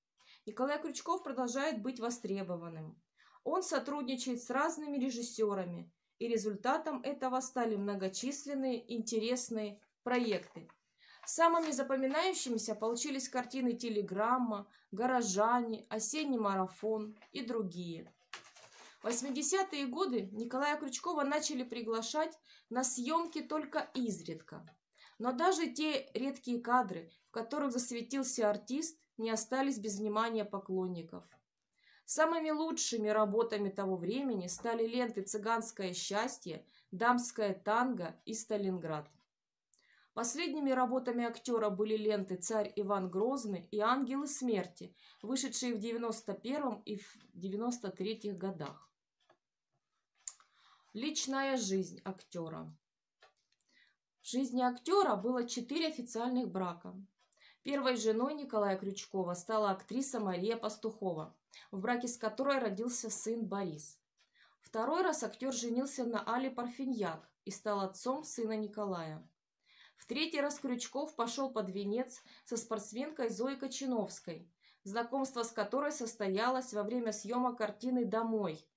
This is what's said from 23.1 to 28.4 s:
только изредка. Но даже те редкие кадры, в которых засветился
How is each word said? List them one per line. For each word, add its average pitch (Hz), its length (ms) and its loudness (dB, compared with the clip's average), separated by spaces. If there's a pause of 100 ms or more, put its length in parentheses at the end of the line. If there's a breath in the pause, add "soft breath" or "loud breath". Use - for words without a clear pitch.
только 302 520 -2
изредка. 170 720 -4 (540 loud breath)
Но 247 140 0
даже 330 360 4
те 285 440 0
редкие 247 480 -2
кадры, 196 500 2 (180 soft breath)
в - 20 -20
которых 269 420 -2
засветился 247 800 0